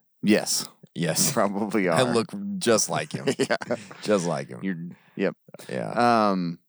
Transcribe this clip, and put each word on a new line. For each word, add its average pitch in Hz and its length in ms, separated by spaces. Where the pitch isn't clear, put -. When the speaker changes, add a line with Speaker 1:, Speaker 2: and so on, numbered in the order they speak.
Speaker 1:
Yes. - 460
Speaker 2:
Yes. 80 320
Speaker 1:
You - 80
probably 101 560
Speaker 2:
I 82 120
Speaker 1:
are. 123 120
Speaker 2:
look 113 140
just 107 300
like 78 240
him. - 200
Speaker 1:
<laughs> - 60
Yeah. 131 180
Speaker 2:
Just 101 220
like 71 240
him. 62 140
Speaker 1:
You're, 95 140
yep. 95 180
Speaker 2:
Yeah. 107 600
Speaker 1:
Um, 90 380